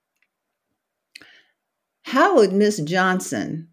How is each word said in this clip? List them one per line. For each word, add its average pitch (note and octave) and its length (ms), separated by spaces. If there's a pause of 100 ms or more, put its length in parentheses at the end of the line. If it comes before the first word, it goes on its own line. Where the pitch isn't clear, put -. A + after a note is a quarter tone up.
(2000)
How E4 340
would F#3+ 160
Miss G#3 260
Johnson E3+ 920